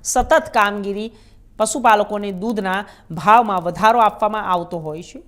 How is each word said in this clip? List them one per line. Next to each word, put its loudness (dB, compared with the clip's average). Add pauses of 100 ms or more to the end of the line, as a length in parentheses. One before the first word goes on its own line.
સતત 0
કામગીરી -2 (480)
પશુપાલકોને 0
દૂધના -4 (260)
ભાવમાં 2
વધારો 2
આપવામાં 0
આવતો -4
હોય -10
છે. -20